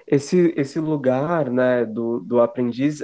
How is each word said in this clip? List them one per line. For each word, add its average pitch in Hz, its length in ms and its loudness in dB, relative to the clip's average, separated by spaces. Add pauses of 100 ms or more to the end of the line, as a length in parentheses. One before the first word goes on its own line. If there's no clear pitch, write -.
Esse, 170 500 2
esse 143 240 -2
lugar, 147 680 0
né, 123 380 2
do, 117 320 -4
do 120 220 0
aprendiz 127 640 0